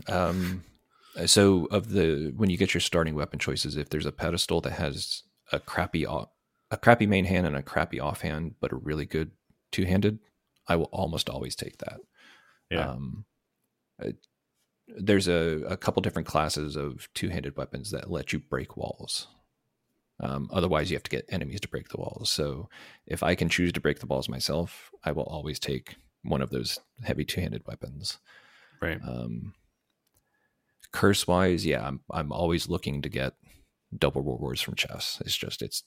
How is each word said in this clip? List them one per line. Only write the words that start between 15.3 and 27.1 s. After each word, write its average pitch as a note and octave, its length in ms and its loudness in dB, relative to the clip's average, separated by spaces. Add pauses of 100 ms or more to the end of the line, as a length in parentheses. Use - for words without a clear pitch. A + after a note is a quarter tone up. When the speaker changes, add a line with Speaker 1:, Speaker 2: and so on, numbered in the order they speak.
Speaker 1:
a F#2 120 -2
couple - 240 2
different E2 260 -2
classes D2+ 480 0
of C#2+ 380 -6
two-handed D#2 420 -4
weapons C#2 360 -8
that - 180 -8
let D#2 240 -4
you D#2 60 0
break - 360 -6
walls. - 500 -8 (960)
Um, C#2 320 -4
otherwise, E2+ 380 2
you C#2+ 60 0
have C2 80 -4
to - 60 -8
get - 200 -2
enemies D#2 320 -4
to - 60 -10
break - 200 -8
the - 80 -12
walls. - 340 -6
So D2+ 380 -2 (380)
if - 160 -4
I F2 120 6
can E2 140 2
choose F2 240 4
to D2+ 80 -2
break D2 200 2
the - 60 -12
walls C2 220 -2
myself, - 600 -2 (120)
I D2+ 100 0
will D2+ 120 0
always D2+ 340 -6
take - 380 -6 (280)
one C#2 180 2
of C2 80 -2
those B1 280 -2 (260)
heavy C#2+ 200 0